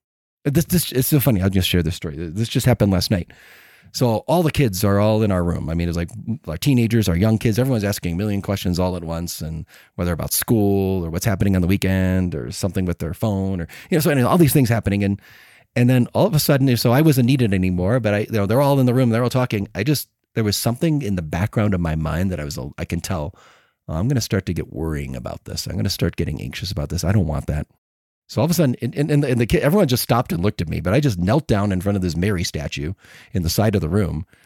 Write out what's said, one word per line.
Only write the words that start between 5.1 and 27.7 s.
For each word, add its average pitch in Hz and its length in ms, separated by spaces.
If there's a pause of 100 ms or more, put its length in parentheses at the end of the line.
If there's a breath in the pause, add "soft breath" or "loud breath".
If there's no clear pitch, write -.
in 104 80
our 90 140
room. 78 260
I 82 40
mean, 85 140
it's 82 80
like 85 140 (380)
our 80 100
teenagers, 117 500
our 85 80
young 110 220
kids, 113 220
everyone's 123 240
asking 90 300
a - 20
million 101 260
questions 95 380
all 92 160
at 85 80
once, 82 360
and 80 240 (300 soft breath)
whether 87 180
about 71 200
school 98 720
or 82 40
what's 85 140
happening 101 300
on 92 80
the 87 60
weekend 92 640
or 62 160
something 92 360
with 87 120
their 82 160
phone 95 460
or, 80 80 (220 loud breath)
you 180 60
know, 156 40
so 160 100
anyway, 131 160
all 139 100
these 165 160
things 131 160
happening. 101 360
And, 101 180 (540 loud breath)
and 123 120
then 127 240
all 143 140
of 208 80
a 147 60
sudden, 135 360
so 117 160
I 139 100
wasn't 131 240
needed 123 280
anymore, 92 460
but 104 140
I, 104 60
you 87 120
know, 101 140
they're 113 140
all 139 200
in 127 60
the 120 80
room, 127 160
they're 113 120
all 123 80
talking. 117 460
I 98 80
just, 143 240 (260)
there 113 100
was 104 120
something 143 440
in 101 140
the 90 80
background 90 500
of 90 80
my 82 140
mind 80 380
that 80 80
I 73 40
was, 71 140 (180)
I 87 80
can 85 160
tell, 85 320 (540 soft breath)
"Oh, - 80
I'm 92 140
gonna 135 120
start - 260
to 87 80
get 78 180
worrying 71 420
about - 300
this. - 240
I'm - 80
gonna 107 120
start - 280
getting 76 240
anxious 64 320
about 73 160
this. 87 160
I 90 80
don't 95 160
want 71 180
that." 76 220 (580)